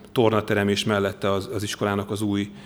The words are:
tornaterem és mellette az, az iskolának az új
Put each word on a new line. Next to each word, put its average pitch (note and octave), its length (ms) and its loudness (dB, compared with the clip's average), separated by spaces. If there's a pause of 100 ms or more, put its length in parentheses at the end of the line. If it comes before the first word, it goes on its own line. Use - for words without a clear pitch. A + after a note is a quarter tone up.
(120)
tornaterem G#2+ 560 2
és G2+ 160 0
mellette G2 460 0
az, G2 240 -2
az G2+ 80 -4
iskolának G2+ 480 -2
az G#2+ 120 -4
új G2+ 280 0 (160)